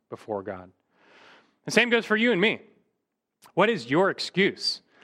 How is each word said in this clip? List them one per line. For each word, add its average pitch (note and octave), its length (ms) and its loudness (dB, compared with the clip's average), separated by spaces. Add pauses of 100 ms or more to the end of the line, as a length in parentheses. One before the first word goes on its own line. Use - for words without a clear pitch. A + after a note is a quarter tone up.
before G#2+ 320 -10
God. F#2 300 -14 (920)
The D3 60 -10
same A#3 200 4
goes A#3 160 2
for G#3+ 100 2
you A#3 140 2
and F3+ 100 0
me. G3 180 0 (960)
What G3+ 160 2
is C3+ 220 -4
your F3+ 180 2
excuse? - 720 -4 (220)